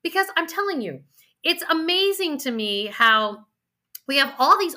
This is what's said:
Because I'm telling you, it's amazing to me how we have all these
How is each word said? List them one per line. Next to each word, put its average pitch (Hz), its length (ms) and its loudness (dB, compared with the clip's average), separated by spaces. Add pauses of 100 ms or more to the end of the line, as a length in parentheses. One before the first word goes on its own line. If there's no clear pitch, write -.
Because 381 340 0
I'm 330 100 0
telling 381 340 -2
you, 151 220 -8 (400)
it's 339 260 -2
amazing 359 720 0
to 262 120 -6
me 208 360 -4
how 214 600 2 (600)
we 277 100 -2
have 269 220 2
all 339 200 6
these 370 180 -2